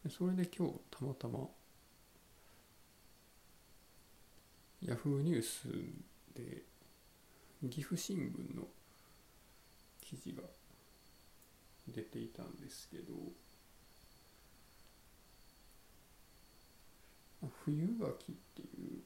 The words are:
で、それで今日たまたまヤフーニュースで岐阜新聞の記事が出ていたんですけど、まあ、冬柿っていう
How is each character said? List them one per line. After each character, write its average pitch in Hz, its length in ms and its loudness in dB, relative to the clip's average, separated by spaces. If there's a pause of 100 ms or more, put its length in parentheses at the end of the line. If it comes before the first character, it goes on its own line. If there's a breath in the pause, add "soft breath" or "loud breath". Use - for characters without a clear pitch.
で、 151 60 0
そ - 160 2
れ 185 80 6
で 180 140 6
今 - 220 4
日 - 40 0 (160)
た - 160 -2
ま 135 80 2
た - 140 -2
ま 117 200 2 (3250 loud breath)
ヤ 120 140 4
フ 143 240 6
ー - 20 6
ニ 160 140 8
ュ - 20 8
ー 110 60 6
ス - 240 -2 (680)
で - 300 -6 (1040 loud breath)
岐 143 140 0
阜 180 120 4
新 190 220 2
聞 - 380 0
の - 80 -2 (1400 loud breath)
記 - 160 -10
事 - 160 -6
が - 80 -6 (1500)
出 120 140 -2
て - 160 -6
い 113 120 -2
た - 120 -10
ん - 140 -8
で - 160 -12
す - 180 -12
け - 80 -10
ど、 170 160 -8 (4000 loud breath)
ま 131 60 -4
あ、 - 40 -6 (140)
冬 156 220 6
柿 220 440 2
っ - 40 -6 (200)
て - 60 -8
い - 40 -8 (200)
う - 200 -4